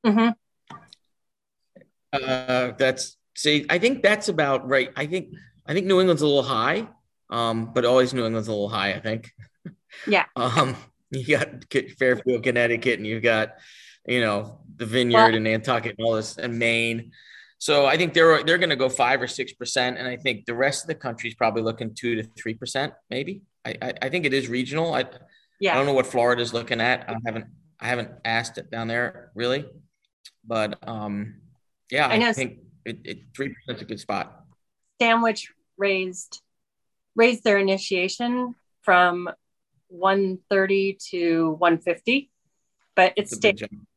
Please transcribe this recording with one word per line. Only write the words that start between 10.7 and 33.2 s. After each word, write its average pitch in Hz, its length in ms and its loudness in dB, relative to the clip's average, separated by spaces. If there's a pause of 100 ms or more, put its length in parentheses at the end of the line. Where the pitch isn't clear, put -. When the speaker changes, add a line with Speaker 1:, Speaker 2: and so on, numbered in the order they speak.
Speaker 2:
you 135 260 0
got 127 300 -6
K-, 131 200 -2
Fairfield, 123 560 0
Connecticut, 120 540 2
and 107 80 -8
you've 110 180 -6
got, 110 300 2 (520)
you 123 140 0
know, 107 400 -2 (160)
the 120 100 -8
Vineyard 120 320 2
Speaker 1:
Well 113 160 8
Speaker 2:
and 110 100 0
Nantucket 110 540 -2
and 113 80 -2
all 113 80 2
this, 110 240 -6
and 120 180 -6
Maine. 117 540 -2 (480)
So 147 260 2
I 143 120 4
think 165 180 -2
they're, 165 300 6
they're 165 140 4
gonna 170 180 0
go 131 120 0
five 127 320 2
or 123 60 -4
six 123 260 -8
percent, 123 460 -4
and 127 80 -8
I 123 100 -8
think 117 300 -4
the 120 80 -6
rest 135 300 -2
of - 40 -12
the 156 60 -6
country's 117 400 -8
probably 113 280 0
looking 113 320 -6
two 117 220 -2
to 107 60 -4 (160)
three 110 160 -8
percent, 131 380 -6 (180)
maybe. 143 320 -8 (220)
I, 110 180 -8
I, - 200 -6
I 131 60 -4
think 165 160 -2
it 131 80 2
is 131 160 0
regional. 131 460 -2
I, 127 100 0 (560)
Speaker 1:
Yeah. 190 120 2
Speaker 2:
I 156 40 2
don't 135 100 2
know 139 80 2
what 127 120 4
Florida's 120 480 2
looking 117 260 -4
at. 120 300 0
I 113 60 -6 (100)
haven't, 113 200 -6 (340)
I 110 80 -10
haven't 120 220 -4 (140)
asked 113 340 -2
it - 120 -14
down 113 180 -6
there 117 460 -4
really, 123 320 -2 (800)
but, 110 340 -2 (100)
um, 107 460 -8 (560)
yeah, 143 160 0
Speaker 1:
I 220 120 2
know 233 100 2
Speaker 2:
I 220 40 0
think 127 280 -6 (240)
it, - 200 -10
it, 87 140 -12 (160)